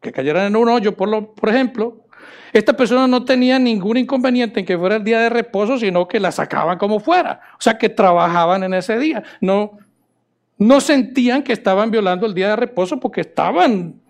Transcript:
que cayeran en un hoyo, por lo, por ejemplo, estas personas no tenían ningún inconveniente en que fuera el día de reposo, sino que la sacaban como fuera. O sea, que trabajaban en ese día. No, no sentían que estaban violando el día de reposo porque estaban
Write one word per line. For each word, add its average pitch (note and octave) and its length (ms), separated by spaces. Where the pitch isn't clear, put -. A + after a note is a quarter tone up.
que A#2+ 100
cayeran D3+ 340
en G#3 100
un A#3 120
hoyo, G#3+ 260
por F#3+ 140
lo, G#3+ 260
por - 140
ejemplo, A#3+ 580
estas A3 220
personas B3+ 340
no B3 160
tenían B3+ 400
ningún A3 320
inconveniente B3 640
en F3+ 60
que F#3 100
fuera F#3 200
el G#3+ 80
día A3+ 160
de A#3 100
reposo, A#3 480
sino F3+ 280
que G#3+ 140
la F#3 100
sacaban D#3 460
como G3+ 240
fuera. E4+ 400
O - 80
sea, A3+ 160
que A3 100
trabajaban F3 720
en F#3 120
ese G3+ 240
día. C4+ 240
No, G3+ 380
no B3+ 240
sentían C4 600
que B3+ 120
estaban G3+ 360
violando F#3+ 360
el G#3 80
día F#3 160
de G#3+ 60
reposo A#3 440
porque G3 220
estaban F#3+ 880